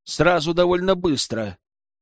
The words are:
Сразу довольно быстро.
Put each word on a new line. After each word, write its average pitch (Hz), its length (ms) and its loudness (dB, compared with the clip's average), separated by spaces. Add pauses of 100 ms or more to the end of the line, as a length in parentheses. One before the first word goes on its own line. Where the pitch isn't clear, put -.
Сразу 170 480 0
довольно 180 420 2
быстро. 117 640 -4 (440)